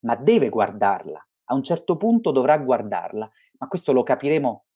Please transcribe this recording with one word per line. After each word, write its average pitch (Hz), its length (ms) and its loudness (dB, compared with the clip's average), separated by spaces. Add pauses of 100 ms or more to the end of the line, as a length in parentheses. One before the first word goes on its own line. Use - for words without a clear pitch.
ma 117 140 -4
deve 143 340 4
guardarla. 98 800 -2 (180)
A 127 80 -4
un 135 80 -2
certo 170 340 -2
punto 226 340 2
dovrà 131 280 4
guardarla, 107 720 -4 (280)
ma 131 100 -12
questo 170 240 -4
lo 123 100 4
capiremo 135 640 -2 (120)